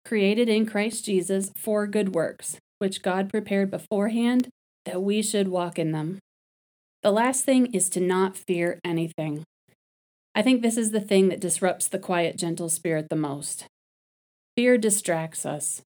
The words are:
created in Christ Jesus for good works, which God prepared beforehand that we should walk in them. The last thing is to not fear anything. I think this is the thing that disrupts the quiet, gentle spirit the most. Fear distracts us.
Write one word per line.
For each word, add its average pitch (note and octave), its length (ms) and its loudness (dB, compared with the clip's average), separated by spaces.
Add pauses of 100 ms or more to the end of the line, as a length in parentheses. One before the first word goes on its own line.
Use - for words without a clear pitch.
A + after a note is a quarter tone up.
created G#3+ 420 2
in A3 180 4
Christ G#3+ 380 -4
Jesus G3 540 0
for G#3 300 -2
good G3+ 280 -2
works, - 420 -4 (220)
which F#3+ 220 -4
God F#3+ 280 -2
prepared G3 400 0
beforehand A#3 760 0 (380)
that F3+ 160 -4
we G3+ 200 2
should G#3 280 0
walk F3 280 -2
in D#3+ 140 0
them. D#3+ 280 -4 (840)
The G#3 80 4
last A#3+ 320 2
thing B3+ 300 4
is F3+ 160 0
to F3+ 100 -2
not F#3 380 2
fear F3 460 -2
anything. E3 600 -4 (920)
I G#3+ 80 2
think B3 200 4
this A3+ 160 0
is A3 140 0
the G#3+ 100 0
thing F#3+ 280 6
that - 120 -2
disrupts F3+ 460 -2
the F#3+ 120 -4
quiet, F3 380 -2
gentle E3+ 320 -4
spirit D#3 400 -2
the - 60 -2
most. D3 500 -4 (880)
Fear B3 220 6
distracts F3+ 680 -2
us. D3 360 -6 (120)